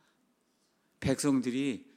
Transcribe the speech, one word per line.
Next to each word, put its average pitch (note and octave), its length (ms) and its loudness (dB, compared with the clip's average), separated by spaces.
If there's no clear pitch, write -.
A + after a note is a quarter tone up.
백성들이 C3 880 0